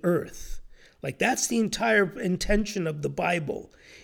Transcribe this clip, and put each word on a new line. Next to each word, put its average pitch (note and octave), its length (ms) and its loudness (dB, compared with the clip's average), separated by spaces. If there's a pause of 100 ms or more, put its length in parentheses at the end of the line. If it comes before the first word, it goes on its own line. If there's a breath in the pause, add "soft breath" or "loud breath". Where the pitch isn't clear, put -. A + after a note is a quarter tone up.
Earth. - 580 -2 (400 soft breath)
Like, C#3 180 -6
that's - 280 2
the A#3 120 0
entire G#3+ 600 2
intention G3+ 680 0
of D3+ 160 -4
the C#3 60 -2
Bible, E3+ 640 -2 (320 loud breath)